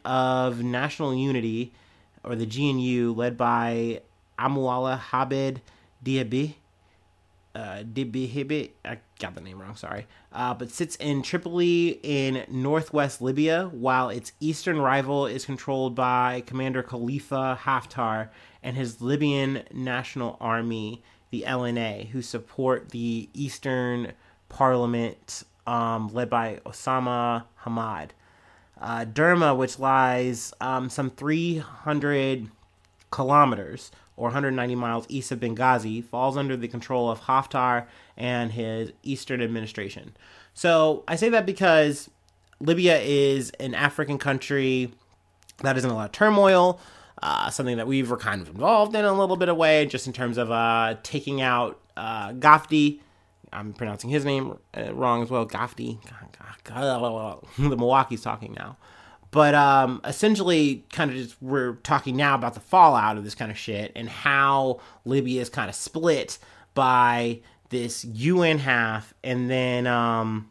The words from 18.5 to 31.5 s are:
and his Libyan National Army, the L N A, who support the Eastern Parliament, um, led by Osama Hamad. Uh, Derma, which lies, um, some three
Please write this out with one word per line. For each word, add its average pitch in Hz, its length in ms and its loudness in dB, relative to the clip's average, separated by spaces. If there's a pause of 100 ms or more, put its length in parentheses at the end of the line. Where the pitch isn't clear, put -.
and 127 140 -8
his 120 240 -6
Libyan 139 640 0 (100)
National 127 680 -6
Army, 113 640 -4 (280)
the - 160 -8
L 127 180 -2
N 120 140 -2
A, 107 340 -6
who 127 100 -6
support 123 680 -4
the 117 420 -4
Eastern 123 800 -4 (360)
Parliament, 120 960 0 (220)
um, 113 420 -2
led 117 200 -4
by 113 380 -4
Osama 120 800 -2 (180)
Hamad. 113 480 -2 (720)
Uh, 117 240 -4
Derma, 151 520 4
which 127 240 -2
lies, 127 800 2
um, 127 280 -4
some 131 220 -4
three 160 480 -2